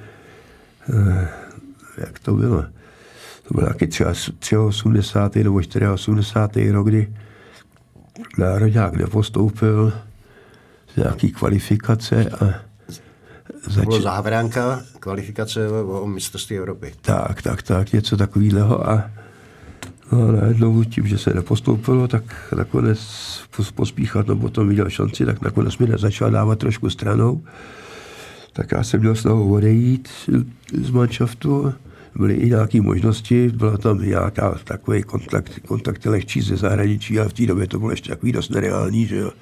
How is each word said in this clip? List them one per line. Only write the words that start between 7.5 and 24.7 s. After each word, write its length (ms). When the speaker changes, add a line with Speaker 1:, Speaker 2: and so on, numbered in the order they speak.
Speaker 1:
nároďák 580
nepostoupil 960
z 20
nějaký 360
kvalifikace 960
a 100
Speaker 2:
To 160
bylo 160
Speaker 1:
zač- 60
Speaker 2:
záchránka, 800
kvalifikace 680
o, 320
o 60
mistrovství 500
Evropy. 440
Speaker 1:
Tak, 420
tak, 200
tak, 300
něco 240
takovýhleho 720
a, 200
no, 200
najednou 520
tím, 220
že 120
se 160
nepostoupilo, 720
tak 480
nakonec 420
pos-, 160
pospíchat, 540
no, 100
potom 320
viděl 220